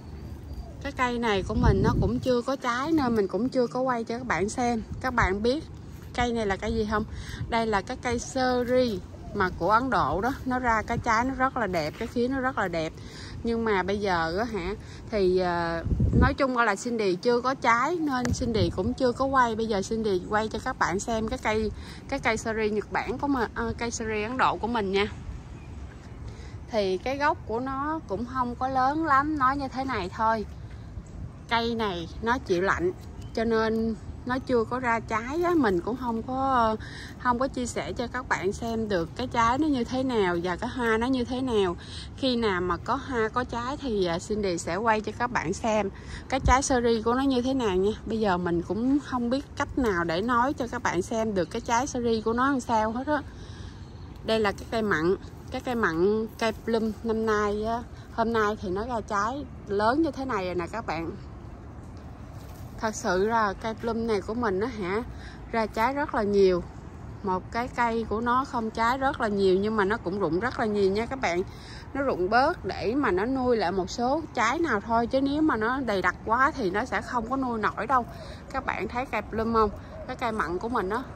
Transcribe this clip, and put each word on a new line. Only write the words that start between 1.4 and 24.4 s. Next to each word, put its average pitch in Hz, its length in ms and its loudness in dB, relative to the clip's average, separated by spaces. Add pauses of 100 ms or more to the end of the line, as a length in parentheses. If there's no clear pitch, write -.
của 214 80 0
mình 226 280 6
nó 233 180 6
cũng 233 180 2
chưa 247 220 2
có 269 140 -2
trái 262 360 -2
nên 262 240 4
mình 202 120 4
cũng 220 220 0
chưa 247 180 2
có 254 140 -2
quay 247 220 0
cho 233 140 -4
các 254 100 -8
bạn 185 220 2
xem. 240 320 0 (200)
Các 254 120 -2
bạn 202 300 2
biết 262 200 2 (500)
cây 240 200 0
này 226 120 0
là 196 100 0
cây 214 180 -2
gì 220 180 0
không? 214 120 2 (460)
Đây 226 180 2
là 208 140 2
cái - 200 -6
cây 240 180 -2
sơ 254 480 0
ri 247 320 2 (340)
mà 190 160 2 (100)
của 175 120 2
Ấn 240 180 4
Độ 170 320 2
đó, 247 120 0 (120)
nó 254 140 0
ra 226 220 2
cái 233 160 -2
trái 233 280 2
nó 269 100 -2
rất 262 220 0
là 226 100 0
đẹp, 180 320 -2
cái 233 80 -4
khí 240 200 0
nó 269 120 -2
rất 254 180 -2
là 208 100 0
đẹp. 165 260 -2 (500)
Nhưng 226 220 0
mà 196 180 2
bây 202 160 0
giờ 175 380 2
á 220 80 0
hả, 202 300 -4 (360)
thì, 185 280 4
ờ, 170 440 0 (360)
nói 269 140 6
chung 262 240 2
là 226 180 4
Cindy 214 400 0
chưa 240 260 2
có 254 140 0
trái 254 400 4
nên 285 280 0 (160)
Cindy 214 360 2
cũng 214 180 0
chưa 254 180 2
có 254 140 0
quay. 254 300 4
Bây 226 100 -2
giờ 208 240 0
Cindy 220 400 2
quay 214 180 2
cho 214 120 -4
các 262 200 -4
bạn 175 200 2
xem 226 280 -2
cái 254 160 -4
cây, 220 280 0 (380)
cái 269 100 -2
cây 226 180 0
sơ 226 160 -4
ri 220 160 0
Nhật 208 220 -2
Bản 175 260 -2
của 285 100 -2
mình, 262 280 2
ờ, 233 220 -2
cây 233 140 -4
sơ 233 140 -6
ri 214 180 -2
Ấn 247 140 -4
Độ 175 200 4